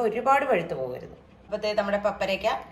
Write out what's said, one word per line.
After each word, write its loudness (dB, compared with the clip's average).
ഒരുപാട് 4
പഴുത്ത് 0
പോകരുത്. -8
അപ്പോഴത്തേ -4
നമ്മുടെ 0
പപ്പരയ്ക്ക -2